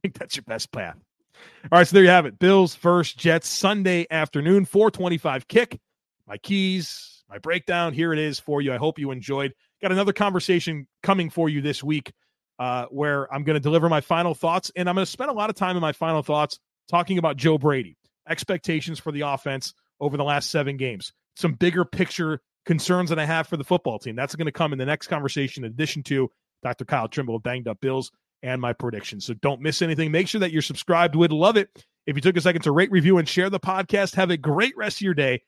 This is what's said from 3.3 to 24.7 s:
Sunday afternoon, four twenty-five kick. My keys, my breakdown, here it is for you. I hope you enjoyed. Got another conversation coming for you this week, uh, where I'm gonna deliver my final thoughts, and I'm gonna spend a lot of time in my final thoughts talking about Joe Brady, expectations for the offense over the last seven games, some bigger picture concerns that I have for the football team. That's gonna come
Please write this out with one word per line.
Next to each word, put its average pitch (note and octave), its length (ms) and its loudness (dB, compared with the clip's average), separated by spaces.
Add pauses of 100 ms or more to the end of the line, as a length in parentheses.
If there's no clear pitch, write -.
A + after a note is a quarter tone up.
Sunday F#3+ 600 0
afternoon, D#3+ 560 2
four G#3 260 4
twenty-five D#3+ 580 -4
kick. - 300 0 (480)
My G#3 120 -14
keys, F#3+ 920 -4
my G2+ 100 -16
breakdown, E3+ 540 -2
here E3 200 0
it D3+ 60 0
is D3+ 220 -4
for D3 220 -2
you. C3+ 100 -2
I B2 60 -4
hope D#3 200 -2
you C#3 120 -6
enjoyed. C3+ 420 -6 (300)
Got F#3 100 0
another G3 220 2
conversation F3 720 0 (160)
coming F#3 260 2
for D#3+ 200 0
you D3 120 -2
this C#3+ 240 -4
week, D3+ 280 -4 (460)
uh, B2 280 -4
where C#3 480 -2
I'm C#3+ 100 -4
gonna D3+ 160 0
deliver D#3+ 300 4
my D3+ 100 4
final E3+ 340 0
thoughts, E3+ 420 -2
and F3+ 120 -2
I'm F3+ 60 -2
gonna F#3+ 100 2
spend - 260 -6
a B3+ 40 -4
lot G#3+ 160 -2
of G3+ 60 -8
time F3+ 200 -2
in F3 60 -2
my D3+ 100 0
final D#3+ 300 -2
thoughts D3 360 -2 (300)
talking F3 300 0
about D#3 180 0
Joe D#3 220 4
Brady, C3 400 -2 (300)
expectations E3 680 -4
for D#3 140 -8
the C#3+ 100 -6
offense C3+ 520 -6 (260)
over C#3+ 160 -2
the C#3+ 80 0
last C#3+ 260 -2
seven C#3 280 -2
games, A#2+ 340 -6 (220)
some E3 180 0
bigger F3 320 2
picture D#3+ 560 -2 (240)
concerns F3 460 0
that E3 80 0
I D3+ 80 0
have D#3+ 200 0
for E3 120 -6
the C#3 60 -6
football C#3 340 0
team. A#2 180 -10
That's C#3 200 -6
gonna D#3 160 -4
come D3+ 200 -2